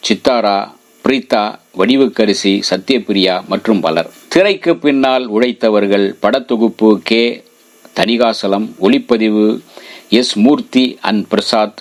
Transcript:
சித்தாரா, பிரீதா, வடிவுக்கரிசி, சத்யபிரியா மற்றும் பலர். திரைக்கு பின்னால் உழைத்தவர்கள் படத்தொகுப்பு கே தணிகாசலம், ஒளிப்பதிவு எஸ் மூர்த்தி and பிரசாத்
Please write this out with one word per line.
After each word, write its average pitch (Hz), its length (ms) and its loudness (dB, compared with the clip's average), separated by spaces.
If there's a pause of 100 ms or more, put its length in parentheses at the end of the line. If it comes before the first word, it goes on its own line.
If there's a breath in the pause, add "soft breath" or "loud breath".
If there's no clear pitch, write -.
சித்தாரா, 110 500 0 (480)
பிரீதா, 120 400 0 (340)
வடிவுக்கரிசி, 107 720 2 (180)
சத்யபிரியா 95 640 -2 (160)
மற்றும் 101 320 0
பலர். 82 260 -2 (240)
திரைக்கு 190 480 2
பின்னால் 131 440 0 (100)
உழைத்தவர்கள் 104 720 0 (180)
படத்தொகுப்பு 113 680 0 (180)
கே 113 140 2 (760)
தணிகாசலம், 110 680 0 (200)
ஒளிப்பதிவு 110 600 2 (760 loud breath)
எஸ் - 220 -4
மூர்த்தி 127 420 2 (260)
and 104 200 -2
பிரசாத் 107 500 -2